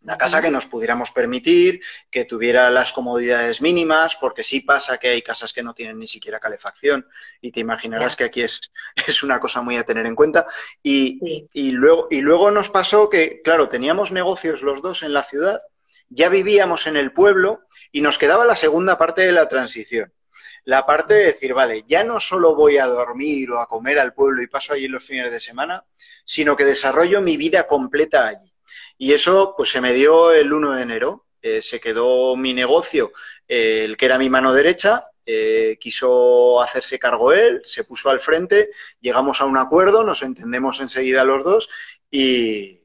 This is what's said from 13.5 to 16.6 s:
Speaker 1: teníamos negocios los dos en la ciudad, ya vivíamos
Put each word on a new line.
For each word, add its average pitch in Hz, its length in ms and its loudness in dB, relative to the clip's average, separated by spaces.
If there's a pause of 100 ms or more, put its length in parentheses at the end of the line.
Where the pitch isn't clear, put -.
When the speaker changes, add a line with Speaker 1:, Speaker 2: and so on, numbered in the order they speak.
Speaker 1:
teníamos 165 420 -4
negocios 175 520 -4
los 139 180 -4
dos 175 220 -8
en 151 100 -6
la 143 100 0
ciudad, 175 380 -4 (480)
ya 147 200 0
vivíamos 190 580 2